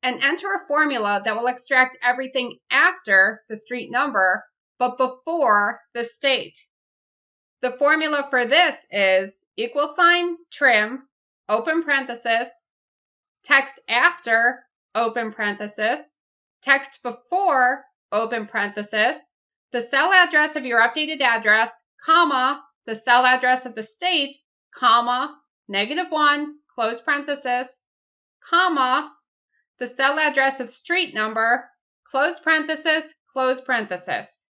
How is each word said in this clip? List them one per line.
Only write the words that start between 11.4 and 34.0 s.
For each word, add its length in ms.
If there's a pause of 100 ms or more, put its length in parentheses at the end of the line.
open 340
parenthesis, 840 (760)
text 440
after, 720 (340)
open 380
parenthesis, 840 (460)
text 400
before, 840 (280)
open 340
parenthesis, 840 (400)
the 100
cell 300
address 440
of 80
your 160
updated 400
address, 500 (340)
comma, 580 (240)
the 100
cell 280
address 420
of 80
the 80
state, 540 (380)
comma, 640 (320)
negative 400
one, 460 (140)
close 320
parenthesis, 840 (580)
comma, 720 (680)
the 80
cell 320
address 420
of 80
street 460
number, 540 (360)
close 360
parenthesis, 760 (180)
close 280
parenthesis. 840 (100)